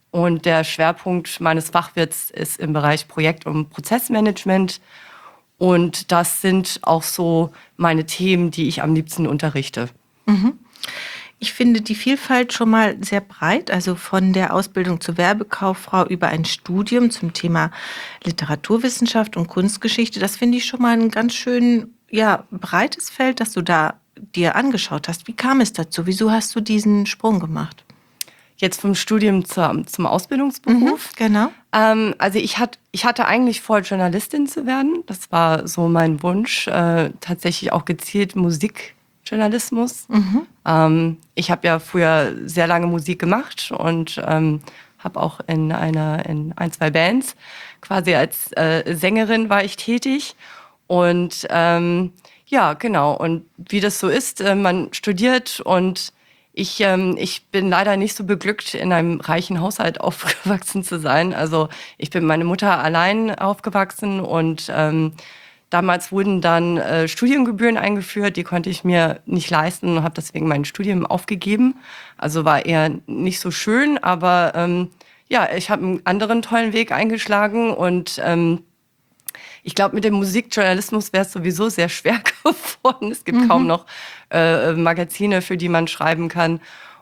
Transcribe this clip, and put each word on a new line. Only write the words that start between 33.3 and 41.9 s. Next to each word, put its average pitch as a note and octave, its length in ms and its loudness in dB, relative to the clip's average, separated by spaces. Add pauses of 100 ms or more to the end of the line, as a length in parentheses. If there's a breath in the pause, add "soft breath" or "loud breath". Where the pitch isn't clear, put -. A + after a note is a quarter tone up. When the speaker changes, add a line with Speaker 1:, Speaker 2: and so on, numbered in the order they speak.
Speaker 1:
vor, G#3 200 2
Journalistin G3 680 0
zu C#4 180 -6
werden. C#4 400 0
Das - 260 -14
war E3 360 2
so E3+ 200 0
mein E3 360 2
Wunsch, F#3+ 440 -2
äh, E3+ 440 2 (100)
tatsächlich - 500 -4
auch E3 140 0
gezielt F#3+ 500 -2
Musikjournalismus. G#3+ 1700 -2
Speaker 2:
Mhm. G#3+ 380 2 (180)
Speaker 1:
Ähm, D#3+ 520 4 (180)
ich F3+ 160 0
hab E3+ 120 -2
ja E3 140 4
früher D#3+ 560 2 (120)